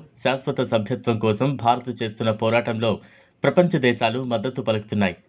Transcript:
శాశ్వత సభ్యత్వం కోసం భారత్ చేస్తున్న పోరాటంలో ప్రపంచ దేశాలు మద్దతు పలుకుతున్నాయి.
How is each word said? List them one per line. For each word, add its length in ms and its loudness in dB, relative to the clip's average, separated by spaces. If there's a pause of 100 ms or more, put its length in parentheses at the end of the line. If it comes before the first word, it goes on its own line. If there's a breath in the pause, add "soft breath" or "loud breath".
(220)
శాశ్వత 380 -2 (120)
సభ్యత్వం 520 0
కోసం 240 2 (140)
భారత్ 260 2 (120)
చేస్తున్న 300 -2 (120)
పోరాటంలో 480 0 (540 soft breath)
ప్రపంచ 420 4
దేశాలు 340 2 (120)
మద్దతు 360 -2
పలుకుతున్నాయి. 460 0 (140)